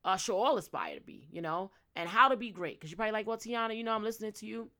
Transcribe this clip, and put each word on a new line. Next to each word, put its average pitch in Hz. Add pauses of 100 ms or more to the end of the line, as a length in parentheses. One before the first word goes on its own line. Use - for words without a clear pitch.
uh, 185
should 196
all 247
aspire 147
to -
be, -
you 170
know, 170 (240)
and 170
how 233
to 262
be 226
great. 170
'Cause 156
you're 170
probably 220
like, 214
"Well, 226
Tiana, 226
you 226
know, 226
I'm 214
listening 220
to -
you. 220 (100)